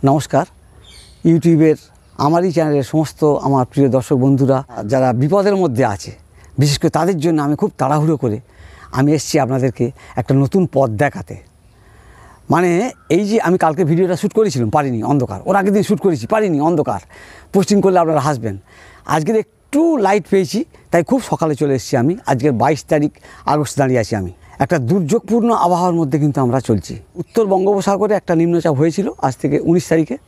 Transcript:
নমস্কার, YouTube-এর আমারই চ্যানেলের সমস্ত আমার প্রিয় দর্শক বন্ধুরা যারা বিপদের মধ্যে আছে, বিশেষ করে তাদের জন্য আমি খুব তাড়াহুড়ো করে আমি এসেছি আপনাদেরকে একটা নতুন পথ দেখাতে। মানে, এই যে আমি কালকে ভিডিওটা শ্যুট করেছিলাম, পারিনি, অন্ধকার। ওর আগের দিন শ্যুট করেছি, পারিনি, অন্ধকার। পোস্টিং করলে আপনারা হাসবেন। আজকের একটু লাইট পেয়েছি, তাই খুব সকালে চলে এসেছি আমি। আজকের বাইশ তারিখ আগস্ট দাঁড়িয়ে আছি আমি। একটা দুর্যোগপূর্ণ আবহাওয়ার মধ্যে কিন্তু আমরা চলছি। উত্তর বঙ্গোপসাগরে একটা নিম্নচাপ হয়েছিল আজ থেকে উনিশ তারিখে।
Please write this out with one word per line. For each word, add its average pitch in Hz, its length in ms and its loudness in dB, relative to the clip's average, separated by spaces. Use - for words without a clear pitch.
নমস্কার, 139 400 0
YouTube-এর 165 500 4
আমারই 170 340 0
চ্যানেলের 147 320 0
সমস্ত 156 400 -2
আমার 139 420 2
প্রিয় 139 240 2
দর্শক 131 260 0
বন্ধুরা 135 480 2
যারা 127 280 0
বিপদের 185 420 0
মধ্যে 135 300 0
আছে, 101 260 -6
বিশেষ 143 220 2
করে 165 100 2
তাদের 170 280 0
জন্য 156 240 0
আমি 147 140 -2
খুব 196 220 -4
তাড়াহুড়ো 151 400 0
করে 107 220 -4
আমি 143 220 2
এসেছি 156 260 0
আপনাদেরকে 127 520 -2
একটা 135 200 -2
নতুন 139 380 2
পথ 135 160 2
দেখাতে। 110 460 -4
মানে, 175 420 0
এই 202 180 2
যে 214 140 0
আমি 175 160 0
কালকে 165 260 0
ভিডিওটা 170 320 0
শ্যুট 202 180 -4
করেছিলাম, 135 360 0
পারিনি, 127 340 -2
অন্ধকার। 120 420 -2
ওর - 100 0
আগের 196 180 0
দিন 202 100 2
শ্যুট - 180 -2
করেছি, 156 260 -2
পারিনি, 202 340 0
অন্ধকার। 151 380 0
পোস্টিং 202 280 2
করলে 185 180 4
আপনারা 160 200 2
হাসবেন। 113 380 -4
আজকের 160 300 -2
একটু 302 640 -2
লাইট 196 320 0
পেয়েছি, 196 360 0
তাই 170 120 2
খুব 254 180 0
সকালে 156 340 -2
চলে 135 200 0
এসেছি 131 220 -4
আমি। 147 280 0
আজকের 131 260 0
বাইশ 156 320 0
তারিখ 151 280 0
আগস্ট 147 320 -2
দাঁড়িয়ে 127 220 2
আছি 110 160 -4
আমি। 92 160 -6
একটা 156 180 0
দুর্যোগপূর্ণ 202 760 0
আবহাওয়ার 175 400 0
মধ্যে 160 260 0
কিন্তু 143 220 0
আমরা 127 180 0
চলছি। 110 400 -4
উত্তর 214 300 -2
বঙ্গোপসাগরে 196 680 0
একটা 180 200 -2
নিম্নচাপ 170 400 2
হয়েছিল 160 360 0
আজ 135 160 -2
থেকে 143 220 -2
উনিশ 170 280 0
তারিখে। 165 300 0